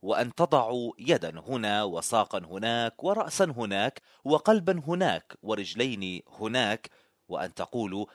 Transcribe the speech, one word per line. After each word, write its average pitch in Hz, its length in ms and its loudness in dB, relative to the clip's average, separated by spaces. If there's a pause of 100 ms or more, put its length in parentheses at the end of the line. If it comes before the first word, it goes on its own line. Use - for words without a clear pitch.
وأن 107 320 0
تضعوا 123 640 2
يداً 82 420 0
هنا 107 420 0
وساقاً 101 560 0
هناك 113 680 -4
ورأساً 196 400 0
هناك 117 580 -2 (220)
وقلباً 175 640 4
هناك 165 560 -2
ورجلين 101 880 -4
هناك، 110 640 -2 (380)
وأن 87 260 -6
تقولوا: 101 600 -4